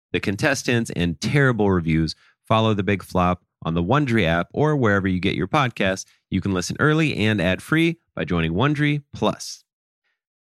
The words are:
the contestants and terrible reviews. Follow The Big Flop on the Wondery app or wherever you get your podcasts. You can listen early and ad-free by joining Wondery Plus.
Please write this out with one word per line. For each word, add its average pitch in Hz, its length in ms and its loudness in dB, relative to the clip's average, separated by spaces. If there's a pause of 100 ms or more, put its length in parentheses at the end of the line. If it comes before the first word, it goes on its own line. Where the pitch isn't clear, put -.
(120)
the 90 80 -2
contestants 120 680 0
and 85 300 -4
terrible 120 480 2
reviews. 80 460 0 (320)
Follow 110 280 2
The 98 100 -2
Big 98 180 -2
Flop 90 400 -2 (220)
on 82 100 -2
the 87 80 0
Wondery 117 420 2
app 85 280 0
or 151 240 0
wherever 101 320 2
you 92 100 0
get 90 160 -2
your 90 140 -4
podcasts. 110 560 0 (260)
You 95 100 0
can 98 120 -2
listen 90 260 -4
early 151 380 2
and 107 240 2
ad-free 156 580 0 (160)
by 82 100 -4
joining 82 280 0
Wondery 147 500 0 (100)
Plus. - 520 -4 (760)